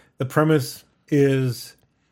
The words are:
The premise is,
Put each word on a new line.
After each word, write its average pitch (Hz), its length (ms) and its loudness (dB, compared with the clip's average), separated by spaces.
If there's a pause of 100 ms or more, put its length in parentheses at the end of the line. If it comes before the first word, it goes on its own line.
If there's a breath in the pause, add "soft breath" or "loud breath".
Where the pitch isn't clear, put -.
(180 soft breath)
The 135 80 -4
premise 156 580 0 (240)
is, 135 680 0 (360)